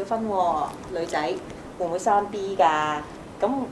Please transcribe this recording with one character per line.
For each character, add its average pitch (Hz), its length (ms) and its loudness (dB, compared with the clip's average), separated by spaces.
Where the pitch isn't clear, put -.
咗 196 60 -6
婚 226 180 0
喎， 175 720 0
女 170 60 -2
仔。 165 280 -2
會 180 80 0
唔 165 40 -2
會 175 80 0
生 208 280 4
B 196 300 -4
㗎？ 151 400 4
噉， 208 100 2